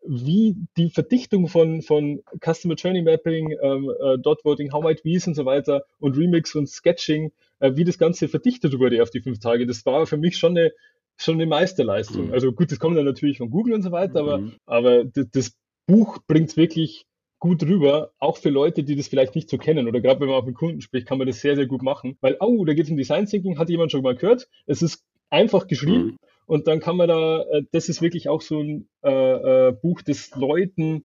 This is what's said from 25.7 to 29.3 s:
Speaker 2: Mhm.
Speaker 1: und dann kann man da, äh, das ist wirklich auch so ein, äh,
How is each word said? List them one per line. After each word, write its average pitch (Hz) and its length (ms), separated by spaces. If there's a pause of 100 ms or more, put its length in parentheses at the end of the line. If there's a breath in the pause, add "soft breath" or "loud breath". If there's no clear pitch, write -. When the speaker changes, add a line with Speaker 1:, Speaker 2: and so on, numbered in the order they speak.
Speaker 2:
Mhm. - 60 (280)
Speaker 1:
und 156 220
dann 156 120
kann 170 160
man 175 120
da, 160 340
äh, 151 300
das 165 180
ist 165 120
wirklich 165 280
auch 151 120
so 151 200
ein, 151 260 (160)
äh, 143 60 (600)